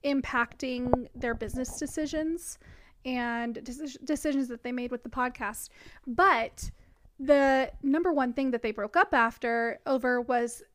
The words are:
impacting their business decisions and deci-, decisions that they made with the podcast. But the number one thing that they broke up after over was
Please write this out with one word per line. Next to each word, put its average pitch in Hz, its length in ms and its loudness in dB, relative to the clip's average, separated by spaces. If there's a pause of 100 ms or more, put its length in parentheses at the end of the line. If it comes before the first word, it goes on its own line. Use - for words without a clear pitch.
impacting 247 1080 0
their 240 220 -2
business 240 420 -6
decisions 311 800 -4 (480)
and 240 520 -4
deci-, 254 480 -12
decisions 277 420 0
that 240 160 -12
they 247 80 -6
made 247 200 -4
with 240 120 -8
the 240 60 -12
podcast. 247 600 -6 (380)
But 262 640 2 (480)
the 269 520 6 (120)
number 320 280 4
one 262 220 2
thing 269 180 0
that 233 120 0
they 214 80 0
broke 214 240 -4
up 370 180 4
after 233 720 0
over 254 360 2
was 240 420 -2 (120)